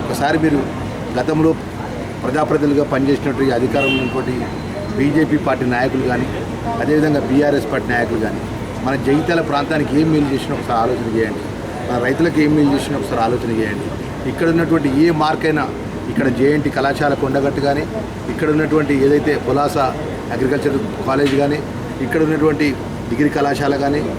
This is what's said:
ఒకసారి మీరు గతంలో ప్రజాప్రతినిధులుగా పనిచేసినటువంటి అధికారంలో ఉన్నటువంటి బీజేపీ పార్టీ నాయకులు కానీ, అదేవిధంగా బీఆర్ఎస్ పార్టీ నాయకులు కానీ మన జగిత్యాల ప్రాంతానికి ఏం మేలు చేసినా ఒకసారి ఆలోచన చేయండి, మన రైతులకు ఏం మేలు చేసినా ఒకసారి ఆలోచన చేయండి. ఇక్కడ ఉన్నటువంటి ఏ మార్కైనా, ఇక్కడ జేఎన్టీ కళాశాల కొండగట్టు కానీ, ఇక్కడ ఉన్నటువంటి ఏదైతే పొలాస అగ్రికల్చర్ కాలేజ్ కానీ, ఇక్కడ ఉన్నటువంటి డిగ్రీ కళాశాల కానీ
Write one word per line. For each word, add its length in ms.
ఒకసారి 400
మీరు 160
గతంలో 320
ప్రజాప్రతినిధులుగా 680
పనిచేసినటువంటి 640
అధికారంలో 440
ఉన్నటువంటి 320
బీజేపీ 380
పార్టీ 180
నాయకులు 360
కానీ, 180
అదేవిధంగా 460
బీఆర్ఎస్ 440
పార్టీ 220
నాయకులు 320
కానీ 140
మన 80
జగిత్యాల 440
ప్రాంతానికి 500
ఏం 120
మేలు 200
చేసినా 260
ఒకసారి 260
ఆలోచన 320
చేయండి, 260
మన 80
రైతులకు 380
ఏం 120
మేలు 180
చేసినా 260
ఒకసారి 260
ఆలోచన 240
చేయండి. 280
ఇక్కడ 220
ఉన్నటువంటి 340
ఏ 20
మార్కైనా, 420
ఇక్కడ 160
జేఎన్టీ 400
కళాశాల 440
కొండగట్టు 460
కానీ, 160
ఇక్కడ 220
ఉన్నటువంటి 400
ఏదైతే 280
పొలాస 300
అగ్రికల్చర్ 420
కాలేజ్ 340
కానీ, 160
ఇక్కడ 200
ఉన్నటువంటి 400
డిగ్రీ 260
కళాశాల 380
కానీ 160